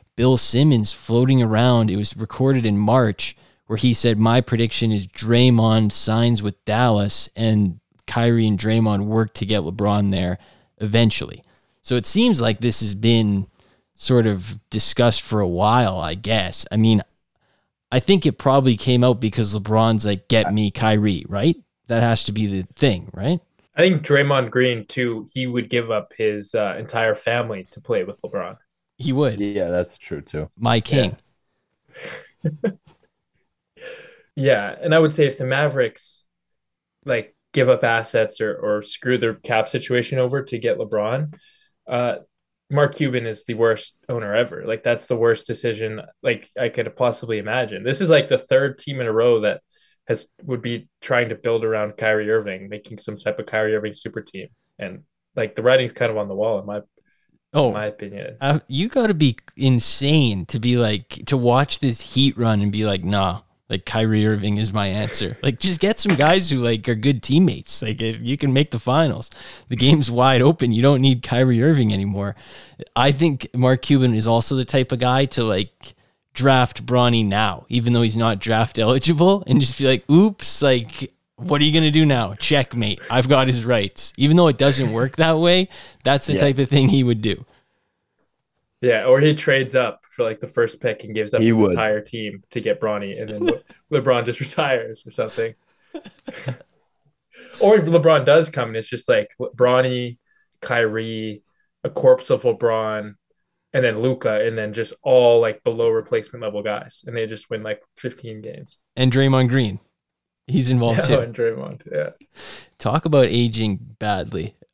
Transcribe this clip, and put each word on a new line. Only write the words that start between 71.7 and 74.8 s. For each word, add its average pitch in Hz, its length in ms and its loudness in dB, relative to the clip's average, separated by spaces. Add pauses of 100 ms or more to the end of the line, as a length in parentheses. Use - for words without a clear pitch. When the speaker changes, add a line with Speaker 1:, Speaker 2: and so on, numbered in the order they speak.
Speaker 1:
anymore. 101 420 -4 (600)
I 131 160 4
think 143 440 -2
Mark 127 280 2
Cuban 127 320 2
is 107 100 0
also 117 300 0
the 127 100 -2
type 131 260 -2